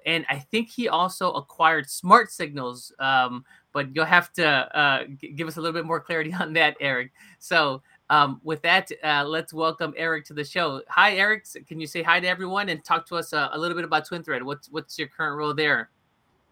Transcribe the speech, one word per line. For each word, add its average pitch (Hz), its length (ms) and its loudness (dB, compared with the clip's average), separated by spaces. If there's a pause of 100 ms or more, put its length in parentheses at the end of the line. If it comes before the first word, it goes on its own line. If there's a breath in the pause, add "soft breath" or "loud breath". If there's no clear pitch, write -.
and 165 240 -2
I 139 120 -4
think 226 280 -4
he 240 200 -4
also 180 440 0
acquired 160 560 2
Smart 180 420 4
Signals, 135 680 -8
um, 127 480 0 (260 soft breath)
but 135 220 -4
you'll 156 100 0
have 175 300 4
to, 170 120 0
uh, 139 580 2 (120)
g-, - 160 -16
give 160 160 -6
us 151 80 -10
a 170 40 -8
little 165 120 -2
bit 165 140 -4
more 160 140 -2
clarity 160 320 -4
<laughs> 180 60 -4
on 165 140 -4
that, 156 280 4
Eric. 131 320 -2 (260 loud breath)
So, 147 440 2 (280 soft breath)
um, 143 340 4
with 156 180 -4
that, 185 280 2 (120)
uh, 147 240 2
let's 160 280 -6
welcome 160 420 -2
Eric 160 300 -4
to 151 80 -18
the 147 100 -6
show. 143 440 -4
Hi, 196 280 4
Eric. 208 300 0
S-, - 100 -18 (100)
can 160 140 -12
you 156 60 -8
say 165 160 -8
hi 170 180 4
to 180 80 0
everyone 185 400 -2
and 165 160 -6
talk 165 220 0
to 175 100 -8
us, 165 160 -4
uh, 147 200 0
a 151 60 -4
little 170 160 -2
bit 170 120 -4
about 151 200 0
TwinThread? 156 360 -6
What's, 139 260 -10
what's 151 300 -10
your 147 100 -6
current 151 300 -6
role 151 160 -2
there? 143 360 0 (600)